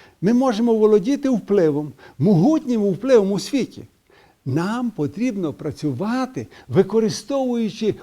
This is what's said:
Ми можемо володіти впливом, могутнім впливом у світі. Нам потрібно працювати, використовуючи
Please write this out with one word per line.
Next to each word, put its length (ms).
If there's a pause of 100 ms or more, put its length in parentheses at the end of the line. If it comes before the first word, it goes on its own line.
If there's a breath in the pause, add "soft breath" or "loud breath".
(220 loud breath)
Ми 120
можемо 420
володіти 540
впливом, 600 (280 loud breath)
могутнім 640
впливом 480
у 80
світі. 440 (600 soft breath)
Нам 460
потрібно 640
працювати, 960 (200 loud breath)
використовуючи 1400